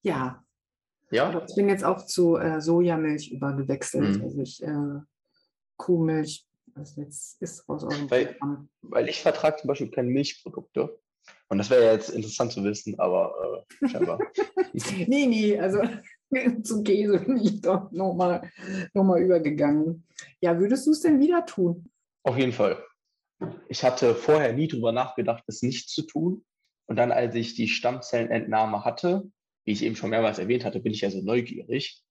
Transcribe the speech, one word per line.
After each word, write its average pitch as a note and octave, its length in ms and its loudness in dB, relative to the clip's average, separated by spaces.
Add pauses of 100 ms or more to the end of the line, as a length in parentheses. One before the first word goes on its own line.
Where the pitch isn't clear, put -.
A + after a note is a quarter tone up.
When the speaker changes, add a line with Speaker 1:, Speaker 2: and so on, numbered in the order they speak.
Speaker 1:
Ja. C3 400 -4 (680)
Speaker 2:
Ja? B2+ 180 2
Speaker 1:
Aber E3 200 -4
ich - 60 -16
bin G3+ 140 4
jetzt G3 160 0
auch F#3 200 -2
zu, E3+ 320 4
äh, D#3+ 240 0
Sojamilch D#3+ 720 2
übergewechselt. C#3 840 -2
Speaker 2:
Hm. G#2+ 60 -2
Speaker 1:
Also C#3 180 -6
ich, - 220 -8
äh, D3 380 -4 (760)
Kuhmilch, D#3+ 720 0 (280)
das D3 220 -16
jetzt - 460 -16
ist - 260 -14
aus D3+ 160 -8
eurem D3 260 -4
Speaker 2:
Weil, B2 160 4
Speaker 1:
Programm. C#3+ 420 -8 (140)
Speaker 2:
weil - 260 -2
ich - 120 -6
vertrag D3+ 380 0
zum - 100 -8
Beispiel C#3 220 -4
keine B2 200 -2
Milchprodukte. - 880 -4 (500)
Und G2+ 100 0
das G#2 120 -2
wäre B2 140 8
ja A2 80 8
jetzt - 180 0
interessant A2+ 420 -4
zu G2 120 -6
wissen, G#2 340 -4
aber, F#2 680 0 (180)
äh, C#4 60 2
scheinbar. - 320 -2 (140)
Speaker 1:
<laughs> F4+ 720 -4
Nee, C#4 200 2
nee, G#3+ 320 2
also F#3+ 200 0 (540)
<laughs> B3 320 0
zu G#3+ 180 -4
Käse G#3 380 4
bin C4 160 0
ich G#3 240 0
doch F#3 320 0
noch F3+ 220 -2
mal, F3 280 0 (500)
noch G3 120 4
mal F#3 180 6
übergegangen. D3+ 840 2 (360)
Ja, E3+ 180 2
würdest A3+ 280 2
du D4+ 40 4
es D4+ 100 4
denn D4+ 200 6
wieder E4+ 260 4
tun? F3 420 -2 (360)
Speaker 2:
Auf B2+ 120 0
jeden C3 160 2
Fall. G#2 300 0 (840)
Ich - 160 -6
hatte B2 320 4
vorher D3 360 4
nie D3 140 0
drüber A#2+ 240 -2
nachgedacht, A#2 560 -2
es G#2+ 160 -8
nicht B2 280 -4
zu - 120 -4
tun. F3 420 -4 (420)
Und A2 100 -4
dann, B2 160 2
als A#2+ 240 0
ich A#2 180 -4
die A#2+ 140 -2
Stammzellenentnahme A2+ 1160 -2
hatte, F3+ 460 -2 (340)
wie G#2+ 80 0
ich G#2 120 -2
eben A2+ 120 0
schon - 140 -4
mehrmals A2 300 0
erwähnt A#2 240 0
hatte, G2 160 -4
bin A2 120 -2
ich G#2+ 100 -4
ja G2+ 80 0
so F#2+ 120 -6
neugierig. A#2 880 -4